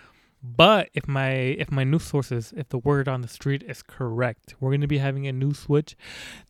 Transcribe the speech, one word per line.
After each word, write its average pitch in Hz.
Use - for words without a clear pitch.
But 170
if -
my, 135
if 131
my 135
news 139
sources, 123
if 151
the 131
word 139
on 127
the 117
street 139
is 180
correct, 120
we're 131
gonna 143
be 143
having 139
a 135
new 135
Switch 147